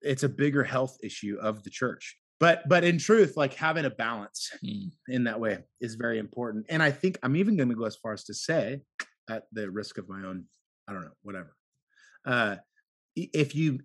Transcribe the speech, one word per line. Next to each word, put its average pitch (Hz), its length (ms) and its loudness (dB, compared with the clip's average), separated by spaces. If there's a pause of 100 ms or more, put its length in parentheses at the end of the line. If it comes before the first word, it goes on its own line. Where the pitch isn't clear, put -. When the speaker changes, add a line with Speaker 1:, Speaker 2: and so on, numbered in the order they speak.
Speaker 1:
It's 139 220 0
a 139 60 2
bigger 143 340 2
health 131 400 -2
issue 104 380 -8
of 107 220 -2
the - 60 -14
church. - 480 -6 (220)
But, 165 280 6
but 175 160 6
in 175 140 6
truth, 208 400 6
like, 143 160 2
having 160 320 0
a 131 40 0
balance 113 600 -6 (120)
Speaker 2:
Mm. 107 280 -8 (160)
Speaker 1:
in 127 160 2
that 113 160 0
way 110 240 0 (160)
is 113 160 -6
very 113 240 0
important. 107 500 -6
And 160 140 2
I 151 80 4
think 185 320 0
I'm 131 120 2
even 202 200 4
gonna 123 200 2
go 113 100 -2
as 107 100 -4
far 107 180 -8
as 98 120 -10
to 104 80 -12
say, 139 480 -2 (480)
at 110 220 -8
the 107 180 -6
risk 101 280 -8
of 95 100 -10
my 98 160 -10
own, 92 220 -8 (420)
I 101 60 -12
don't 92 100 -10
know, 80 180 -18
whatever. 95 340 -12 (720)
Uh, 117 300 2 (600)
i-, 175 160 -6
if 147 220 2
you 147 300 2